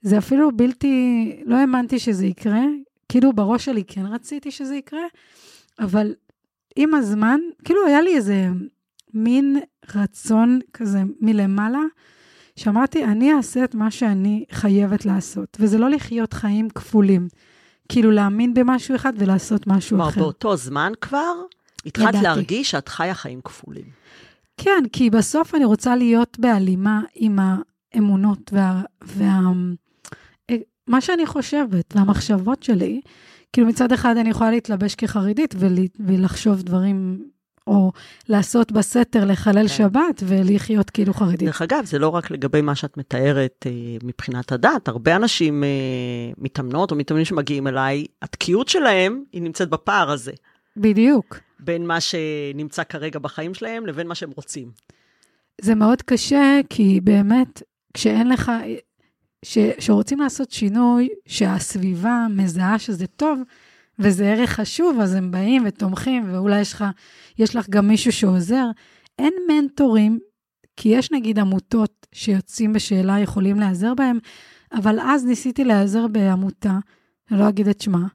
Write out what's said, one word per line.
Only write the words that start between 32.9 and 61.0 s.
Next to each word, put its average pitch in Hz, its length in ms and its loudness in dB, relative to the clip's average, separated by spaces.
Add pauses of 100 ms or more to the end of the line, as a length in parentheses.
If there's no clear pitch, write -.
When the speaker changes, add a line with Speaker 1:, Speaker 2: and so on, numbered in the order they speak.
Speaker 1:
כאילו, 233 140 4
מצד 233 260 2
אחד 240 240 2
אני 226 140 0
יכולה 226 200 0
להתלבש 208 440 -2
כחרדית 208 640 -2
ול-, 180 200 2 (220)
ולחשוב 190 600 0
דברים 185 560 -2 (480)
או 196 260 4 (360)
לעשות 220 440 0
בסתר, 220 520 2
לחלל 196 440 2
Speaker 2:
כן. - 60 -4
Speaker 1:
שבת, 233 480 2
ולחיות 196 680 0
כאילו 202 240 0
חרדית. 175 280 0
Speaker 2:
דרך 160 200 -2
אגב, 247 220 -2
זה 151 140 -4
לא 143 100 2
רק 165 220 -4
לגבי 147 300 -2
מה 147 140 0
שאת - 220 -8
מתארת, 135 680 -2
אה, 127 60 -6 (320)
מבחינת 123 480 -8
הדת. 214 360 0
הרבה 120 280 0
אנשים, 160 480 0
אה, 143 40 0 (720)
מתאמנות 135 520 -4
או 151 60 -4
מתאמנים 156 280 0
שמגיעים 143 420 -4
אליי, 135 380 -2 (180)
התקיעות - 460 -2
שלהם, 233 540 2 (100)
היא 180 100 -10
נמצאת 170 280 -4
בפער 165 400 0
הזה. 131 220 -6 (440)
Speaker 1:
בדיוק. 220 640 2 (220)
Speaker 2:
בין 170 260 -6
מה 170 140 -2
שנמצא 151 840 -6
כרגע 156 340 -10
בחיים 156 360 -10
שלהם, 226 320 -10
לבין 165 200 -8
מה 170 80 -10
שהם 165 220 -12
רוצים. 135 340 -16 (880)
Speaker 1:
זה 214 140 2
מאוד 214 280 2
קשה, 277 580 2 (100)
כי 190 320 4
באמת, 208 600 2 (320)
כשאין 220 340 2
לך... 254 240 0 (920)
ש-, - 140 -4 (200)
שרוצים 214 420 0
לעשות 269 300 -4
שינוי, 240 580 2 (180)